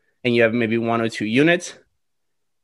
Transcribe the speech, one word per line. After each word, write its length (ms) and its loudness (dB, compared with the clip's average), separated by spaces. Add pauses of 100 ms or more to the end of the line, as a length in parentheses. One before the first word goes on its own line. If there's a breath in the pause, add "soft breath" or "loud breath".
(240)
and 100 2
you 80 4
have 100 2
maybe 260 -2
one 220 -2
or 80 -2
two 180 -8
units, 480 0 (880)